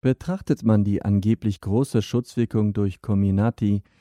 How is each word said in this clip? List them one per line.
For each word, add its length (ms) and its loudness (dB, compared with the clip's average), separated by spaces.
Betrachtet 600 -2
man 200 4
die 200 0
angeblich 580 0
große 400 0
Schutzwirkung 720 -2
durch 280 -2
Comirnaty, 800 0